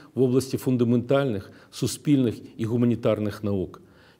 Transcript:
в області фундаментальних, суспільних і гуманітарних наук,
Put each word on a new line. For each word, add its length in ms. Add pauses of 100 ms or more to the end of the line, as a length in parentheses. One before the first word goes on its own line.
(140)
в 80
області 340
фундаментальних, 960 (180)
суспільних 680 (160)
і 80
гуманітарних 800
наук, 380 (380)